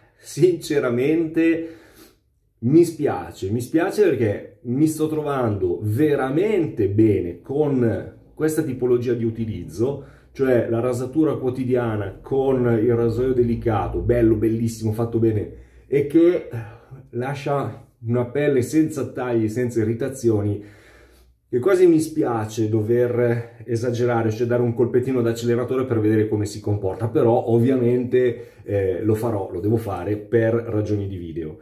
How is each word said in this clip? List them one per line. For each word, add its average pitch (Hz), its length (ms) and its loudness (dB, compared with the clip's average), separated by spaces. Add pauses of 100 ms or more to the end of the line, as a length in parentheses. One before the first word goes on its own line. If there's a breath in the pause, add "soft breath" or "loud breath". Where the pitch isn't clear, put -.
(160 loud breath)
Sinceramente 160 1600 0 (840 loud breath)
mi 151 240 6
spiace, 98 680 -4
mi 117 120 -2
spiace 165 420 0
perché 110 640 0
mi 131 200 2
sto 151 220 0
trovando 127 760 -2
veramente 139 1040 0
bene 98 540 2
con 127 800 -2 (140)
questa 156 280 0
tipologia 123 500 0
di 113 120 -2
utilizzo, 107 800 -4 (260 loud breath)
cioè 127 360 2
la 113 120 0
rasatura 127 560 0
quotidiana 120 840 -2
con 135 460 0 (160)
il 120 140 4
rasoio 117 360 0
delicato, 117 680 0
bello, 113 360 4
bellissimo, 110 560 0
fatto 117 280 -2
bene, 107 340 0 (320 loud breath)
e 139 220 0
che 170 420 4 (640 loud breath)
lascia 131 760 -6 (200)
una 123 180 0
pelle 139 380 0
senza 147 480 0
tagli, 120 380 0
senza 117 320 0
irritazioni, 107 840 0 (840 loud breath)
che 123 120 -2
quasi 185 260 4
mi 165 140 6
spiace 117 680 -2
dover 117 1000 0
esagerare, 117 640 0
cioè 117 160 -2
dare 120 160 0
un 117 100 0
colpettino 123 480 0
d'acceleratore 120 640 -2
per 110 140 -2
vedere 107 280 2
come 104 200 -2
si - 120 -12
comporta, 101 500 -4
però 120 400 2
ovviamente, 120 1120 0
eh, 98 400 -2
lo 107 100 2
farò, 104 380 -4
lo 90 80 -8
devo 110 180 0
fare 104 400 -4
per 113 380 0
ragioni 104 520 -2
di 98 100 -10
video. 80 440 -10